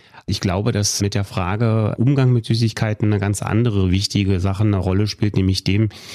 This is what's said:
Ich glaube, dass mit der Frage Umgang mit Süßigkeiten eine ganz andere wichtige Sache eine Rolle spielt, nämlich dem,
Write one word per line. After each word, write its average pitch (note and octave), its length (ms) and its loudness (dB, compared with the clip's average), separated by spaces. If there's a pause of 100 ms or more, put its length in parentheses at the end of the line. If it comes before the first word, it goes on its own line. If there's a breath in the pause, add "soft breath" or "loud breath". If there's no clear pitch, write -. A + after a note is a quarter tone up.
(260 loud breath)
Ich - 140 -4
glaube, G2+ 320 0
dass G2+ 300 -2
mit G2+ 140 -2
der G2+ 100 0
Frage G#2+ 720 0
Umgang C3 340 2
mit A#2+ 140 0
Süßigkeiten A2 640 0
eine G#2 80 2
ganz G2+ 220 -2
andere G2+ 500 0
wichtige G2 480 0
Sache F#2+ 240 -2
eine G#2 140 2
Rolle F#2 300 0
spielt, G#2 280 -2
nämlich F#2+ 300 2
dem, G#2+ 240 2 (260 loud breath)